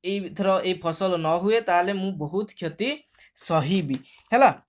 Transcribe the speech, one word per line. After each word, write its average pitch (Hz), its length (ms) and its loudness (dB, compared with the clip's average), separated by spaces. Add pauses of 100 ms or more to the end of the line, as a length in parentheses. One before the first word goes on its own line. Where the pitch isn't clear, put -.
ଏଇଥର 190 420 -2 (120)
ଏଇ 185 140 0
ଫସଲ 175 420 0
ନ 160 120 -2 (100)
ହୁଏ, 208 220 2
ତାହେଲେ 190 320 2
ମୁଁ 196 200 -4
ବହୁତ 175 420 -6
କ୍ଷତି 175 340 -6 (480)
ସହିବି, 156 600 0 (360)
ହେଲା। 240 180 6 (180)